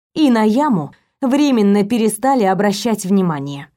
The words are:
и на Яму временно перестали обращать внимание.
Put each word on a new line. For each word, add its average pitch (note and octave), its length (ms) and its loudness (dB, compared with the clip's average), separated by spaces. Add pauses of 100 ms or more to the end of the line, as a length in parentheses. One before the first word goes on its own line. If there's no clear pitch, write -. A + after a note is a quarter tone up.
(140)
и D4+ 160 2
на A3 120 2
Яму G#3+ 520 0 (260)
временно A#3 640 2
перестали A3+ 600 0
обращать G3+ 600 -2
внимание. D3+ 720 -2